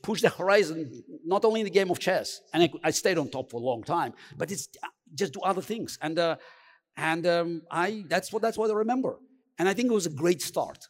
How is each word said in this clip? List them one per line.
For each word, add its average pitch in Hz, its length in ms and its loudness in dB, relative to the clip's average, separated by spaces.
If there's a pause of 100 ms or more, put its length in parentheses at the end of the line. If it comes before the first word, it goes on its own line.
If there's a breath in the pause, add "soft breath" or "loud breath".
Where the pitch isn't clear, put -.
push 208 180 -2
the 226 80 4
horizon, 160 760 2 (200)
not 196 200 2
only 220 160 4
in 214 40 0
the 190 60 -4
game 190 180 4
of 175 120 0
chess. 175 400 0 (120)
And 170 120 6
I, 156 60 2 (120)
I 156 80 2
stayed 185 260 2
on 139 140 -2
top 131 200 -8
for 117 100 -6
a 117 40 -8
long 120 200 -2
time, 147 280 -2 (240 loud breath)
but 165 140 -4
it's, 190 180 -8 (140)
uh, 165 60 -12 (260)
just 147 180 -2
do 196 80 -10
other 185 220 0
things. 214 400 -8
And, 156 160 -2
uh, 165 180 2 (600 loud breath)
and, 160 320 0
um, 170 420 0
I, 190 380 -2
that's 170 240 -2
what, 208 100 -2
that's 226 160 -2
what 220 120 0
I 208 40 0
remember. 226 460 -2 (360)
And 175 120 2
I 196 40 2
think 247 160 2
it 226 60 4
was 185 120 2
a 165 40 -2
great 165 320 2
start - 480 -6